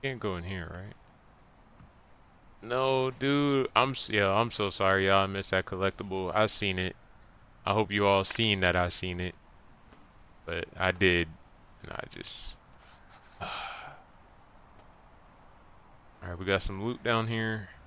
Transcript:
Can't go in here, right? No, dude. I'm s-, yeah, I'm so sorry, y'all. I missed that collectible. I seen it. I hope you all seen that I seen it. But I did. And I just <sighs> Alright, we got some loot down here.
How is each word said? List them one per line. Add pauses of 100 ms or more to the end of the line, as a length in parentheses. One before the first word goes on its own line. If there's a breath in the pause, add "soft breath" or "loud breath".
Can't
go
in
here,
right? (1700)
No,
dude.
I'm
s-,
yeah,
I'm
so
sorry,
y'all.
I
missed
that
collectible.
I
seen
it. (680)
I
hope
you
all
seen
that
I
seen
it. (1120)
But (120)
I
did. (540)
And
I (120)
just (840)
<sighs> (2750 loud breath)
Alright,
we
got
some
loot
down
here. (180)